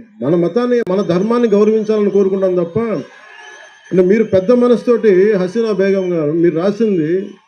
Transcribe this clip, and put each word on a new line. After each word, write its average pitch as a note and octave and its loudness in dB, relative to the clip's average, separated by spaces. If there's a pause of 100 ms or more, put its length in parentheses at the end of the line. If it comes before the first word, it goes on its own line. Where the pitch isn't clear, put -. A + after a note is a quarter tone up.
(220)
మన D3 0
మతాన్ని, A#3+ 0 (120)
మన G3 0
ధర్మాన్ని G#3+ 0
గౌరవించాలని G#3+ 0
కోరుకుంటాను F#3+ 0
తప్ప, F3 -6
అంటే - -6
మీరు G#3+ 2
పెద్ద F#3 0
మనసుతోటి A3 2
హసీనా G#3 -2
బేగం F#3+ 0
గారు D#3 -2
మీరు E3 0
రాసింది G3 -2 (180)